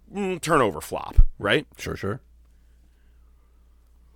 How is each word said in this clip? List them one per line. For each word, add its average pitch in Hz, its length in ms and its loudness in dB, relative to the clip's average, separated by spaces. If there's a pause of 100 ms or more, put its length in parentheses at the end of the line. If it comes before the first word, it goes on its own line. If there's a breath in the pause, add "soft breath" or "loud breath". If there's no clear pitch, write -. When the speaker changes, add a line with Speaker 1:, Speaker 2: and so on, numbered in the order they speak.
(100)
Speaker 1:
mm, 185 300 -6
turnover 123 400 0
flop, - 360 -10 (220)
right? 107 280 0 (100)
Speaker 2:
Sure, - 200 -10
sure. 104 260 -8 (1900)